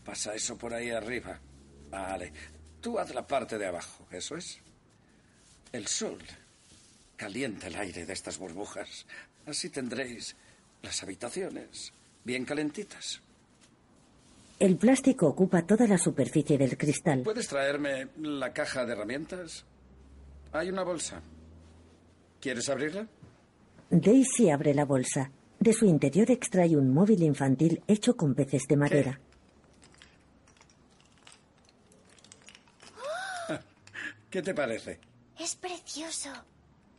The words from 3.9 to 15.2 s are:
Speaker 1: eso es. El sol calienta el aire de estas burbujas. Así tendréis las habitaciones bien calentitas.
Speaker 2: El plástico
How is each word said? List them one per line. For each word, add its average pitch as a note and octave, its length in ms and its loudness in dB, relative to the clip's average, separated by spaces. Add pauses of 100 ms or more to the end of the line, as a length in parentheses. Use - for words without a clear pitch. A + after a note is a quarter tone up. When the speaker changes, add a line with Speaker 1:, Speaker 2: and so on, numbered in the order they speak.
Speaker 1:
eso F#2 260 -12
es. - 220 -14 (1120)
El A2 140 -8
sol - 320 -6 (960)
calienta G#2 500 -8
el E2+ 100 -10
aire F2 300 -8
de F#2+ 60 -10
estas F2+ 260 -10
burbujas. F#2 680 -12 (420)
Así D3 220 -8
tendréis B2 680 -8 (480)
las - 200 -8
habitaciones A#2+ 880 -10 (320)
bien B2 200 -4
calentitas. D3+ 760 -8 (1400)
Speaker 2:
El F#3 180 6
plástico B3+ 520 4